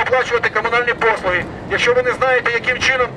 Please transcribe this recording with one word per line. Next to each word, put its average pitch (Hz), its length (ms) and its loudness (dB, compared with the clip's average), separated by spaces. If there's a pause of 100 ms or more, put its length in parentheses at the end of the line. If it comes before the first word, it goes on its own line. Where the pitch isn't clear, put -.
оплачувати 233 480 0
комунальні 233 440 0
послуги, 185 520 0 (260)
якщо 233 220 2
ви 247 100 2
не 247 80 0
знаєте, 247 400 2
яким 233 260 -2
чином 254 400 0